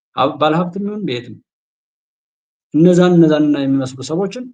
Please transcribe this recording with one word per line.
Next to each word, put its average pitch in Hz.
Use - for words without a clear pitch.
ሀብ-፣ 139
ባለሀብትም 175
ይሁን 208
ቤትም 127
እነዛን፣ 175
እነዛን 156
የሚመስሉ 135
ሰዎችን 196